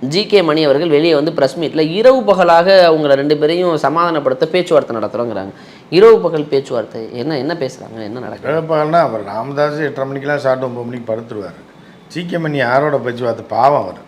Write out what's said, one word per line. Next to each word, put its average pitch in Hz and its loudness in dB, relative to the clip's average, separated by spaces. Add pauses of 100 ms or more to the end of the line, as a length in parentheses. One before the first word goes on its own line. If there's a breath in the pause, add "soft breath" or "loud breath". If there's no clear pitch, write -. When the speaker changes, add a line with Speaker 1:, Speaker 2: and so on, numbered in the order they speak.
Speaker 1:
ஜி 160 -2
கே 202 4
மணி 156 2
அவர்கள் 147 2
வெளியே 160 4
வந்து 147 0
பிரஸ் 143 0
மீட்ல 151 -4
இரவு 214 4
பகலாக 180 6
அவங்கள 156 4
ரெண்டு 143 2
பேரையும் 165 0
சமாதானப்படுத்த 147 0
பேச்சுவார்த்தை 160 0
நடத்துறோங்கிறாங்க. 107 -6 (400 loud breath)
இரவு 208 6
பகல் 160 -2
பேச்சுவார்த்தை 123 -6
என்ன, 139 -4
என்ன 143 -4
பேசுறாங்க, 113 -10
என்ன 107 -10
நடக்குது? 107 -8
Speaker 2:
இரவு 160 -2
பகல்னா, 156 0
அவர் 113 -2
ராமதாஸ் 139 -4
எட்டரை 139 -6
மணிக்கெல்லாம் 139 -6
சாப்பிட்டு 131 -2
ஒன்பது 120 -8
மணிக்கு 117 -8
படுத்துருவாரு. 107 -12 (480 loud breath)
ஜி 175 -8
கே 175 -4
மணி 151 -4
யாரோட 135 0
பேச்சுவார்த்தை? 120 -4
பாவம் 123 2
அவர். 90 -10